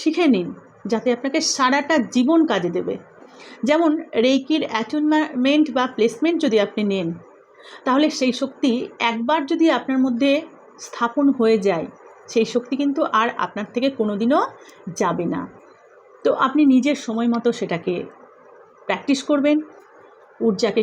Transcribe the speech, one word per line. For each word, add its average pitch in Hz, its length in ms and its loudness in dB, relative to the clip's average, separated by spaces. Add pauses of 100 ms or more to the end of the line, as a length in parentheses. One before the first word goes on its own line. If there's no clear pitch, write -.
শিখে 320 280 0
নিন 185 200 2 (380)
যাতে 220 260 -2
আপনাকে 269 260 -2 (160)
সারাটা 277 420 2 (180)
জীবন 277 320 4
কাজে 180 240 0
দেবে। 180 240 -4 (680)
যেমন 311 260 4 (340)
রেইকির 269 460 2
অ্যাটুনমেন্ট 302 960 0 (100)
বা 254 80 0 (100)
প্লেসমেন্ট 285 500 0
যদি 220 160 2
আপনি 202 240 -2
নেন, 190 240 -2 (760)
তাহলে 277 260 2
সেই 254 220 0
শক্তি 269 380 -2 (400)
একবার 240 360 -2
যদি 330 240 0
আপনার 262 280 -2
মধ্যে 262 320 0 (480)
স্থাপন 240 480 -2 (120)
হয়ে 220 200 4
যায়, 185 280 -2 (460)
সেই 220 220 2
শক্তি 247 220 -4
কিন্তু 285 240 -2 (200)
আর 233 80 0 (100)
আপনার 202 360 -6
থেকে 254 160 0
কোনোদিনও 226 520 0 (580)
যাবে 170 260 -2
না। 170 160 -4 (840)
তো 277 60 2 (160)
আপনি 285 160 2 (120)
নিজের 269 320 2
সময় 233 220 -2
মতো 233 240 0
সেটাকে 175 420 -4 (920)
প্র্যাকটিস 196 340 -2 (100)
করবেন, 294 260 2 (840)
ঊর্জাকে 220 420 0